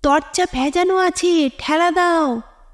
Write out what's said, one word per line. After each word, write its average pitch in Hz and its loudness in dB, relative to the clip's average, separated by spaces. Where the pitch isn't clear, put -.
"দরজা 302 0
ভেজানো 349 0
আছে, 349 0
ঠেলা 330 0
দাও।" 320 0